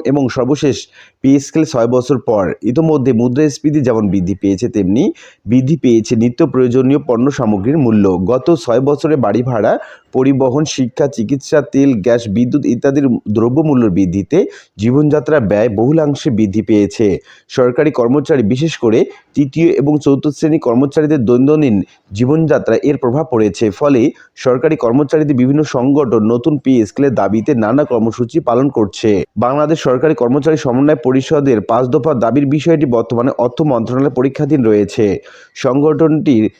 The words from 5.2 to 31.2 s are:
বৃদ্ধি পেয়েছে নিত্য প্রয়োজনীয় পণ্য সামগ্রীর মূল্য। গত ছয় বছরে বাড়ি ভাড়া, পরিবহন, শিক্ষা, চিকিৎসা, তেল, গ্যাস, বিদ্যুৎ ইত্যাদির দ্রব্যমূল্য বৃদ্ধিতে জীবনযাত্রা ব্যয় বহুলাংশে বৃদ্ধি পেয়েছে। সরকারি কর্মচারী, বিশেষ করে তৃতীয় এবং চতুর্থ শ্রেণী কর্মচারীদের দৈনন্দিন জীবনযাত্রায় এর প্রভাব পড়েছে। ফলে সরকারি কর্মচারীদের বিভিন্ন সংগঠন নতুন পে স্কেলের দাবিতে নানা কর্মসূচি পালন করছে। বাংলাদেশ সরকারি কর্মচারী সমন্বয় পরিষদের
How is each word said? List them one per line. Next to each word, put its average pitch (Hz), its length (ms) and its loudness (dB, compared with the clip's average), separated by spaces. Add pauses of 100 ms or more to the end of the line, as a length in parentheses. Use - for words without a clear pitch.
বৃদ্ধি 131 300 0
পেয়েছে 117 400 2
নিত্য 120 300 0
প্রয়োজনীয় 127 600 0
পণ্য 120 240 0
সামগ্রীর 117 480 -2
মূল্য। 110 260 2 (200)
গত 127 220 -2 (100)
ছয় 127 260 0
বছরে 147 340 0
বাড়ি 113 260 0
ভাড়া, 117 300 0 (400)
পরিবহন, 135 520 0
শিক্ষা, 139 440 -4
চিকিৎসা, 135 500 -4 (120)
তেল, 139 200 2 (120)
গ্যাস, 120 280 0
বিদ্যুৎ 123 360 0
ইত্যাদির 135 400 0 (240)
দ্রব্যমূল্য 123 600 0
বৃদ্ধিতে 92 480 -2 (400)
জীবনযাত্রা 147 600 0
ব্যয় 104 360 0
বহুলাংশে 147 540 0
বৃদ্ধি 104 320 0
পেয়েছে। 104 440 0 (440)
সরকারি 131 400 0
কর্মচারী, 131 520 0
বিশেষ 127 340 -2
করে 117 220 0 (340)
তৃতীয় 147 360 0 (100)
এবং 147 200 0
চতুর্থ 139 380 0
শ্রেণী 156 220 0
কর্মচারীদের 143 640 0
দৈনন্দিন 131 520 2 (360)
জীবনযাত্রায় 131 720 0
এর 139 160 0
প্রভাব 135 320 -2
পড়েছে। 110 400 0
ফলে 139 320 0 (340)
সরকারি 143 400 0
কর্মচারীদের 143 640 0
বিভিন্ন 139 240 2
সংগঠন 127 600 0
নতুন 120 320 0
পে 135 140 -2 (140)
স্কেলের 135 280 -2
দাবিতে 104 400 0
নানা 117 300 0
কর্মসূচি 117 560 -2
পালন 123 300 0
করছে। 110 400 -2 (260)
বাংলাদেশ 147 440 0
সরকারি 147 340 0
কর্মচারী 143 440 0
সমন্বয় 143 460 0
পরিষদের 135 580 0